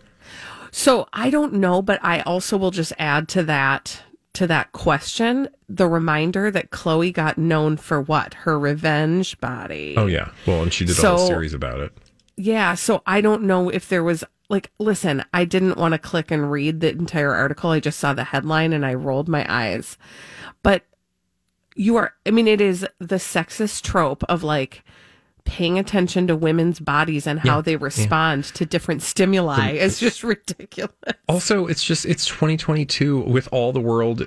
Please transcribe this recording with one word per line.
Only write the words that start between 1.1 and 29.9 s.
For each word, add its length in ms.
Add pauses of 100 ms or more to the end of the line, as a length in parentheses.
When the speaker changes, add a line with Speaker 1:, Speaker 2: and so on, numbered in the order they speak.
Speaker 1:
I 160
don't 240
know, 280
but 220
I 180
also 360
will 140
just 260
add 320
to 140
that, 580 (320)
to 140
that 240
question, 800 (200)
the 180
reminder 640
that 220
Khloe 420
got 240
known 400
for 240
what? 320
Her 240
revenge 840
body. 580
Speaker 2:
Oh, 100
yeah. 220 (180)
Well, 160
and 100
she 120
did 120
a 100
whole 120
Speaker 1:
So 80
Speaker 2:
series 260
about 260
it. 120 (440)
Speaker 1:
Yeah, 380
so 320
I 160
don't 220
know 260
if 180
there 160
was, 200 (260)
like, 300
listen, 520
I 140
didn't 320
wanna 220
click 320
and 200
read 280
the 100
entire 460
article. 340
I 100
just 200
saw 140
the 100
headline 500
and 100
I 120
rolled 340
my 180
eyes. 500 (680)
But 200 (920)
you 220
are, 160 (120)
I 60
mean, 160
it 120
is 240 (140)
the 200
sexist 640
trope 440
of, 140
like, 420 (600)
paying 320
attention 480
to 120
women's 420
bodies 480
and 140
how 160
Speaker 2:
Yeah, 40
Speaker 1:
they 120
Speaker 2:
yeah. 80
Speaker 1:
respond 640
to 200
different 380
stimuli. 680
Speaker 2:
The 120
Speaker 1:
It's 140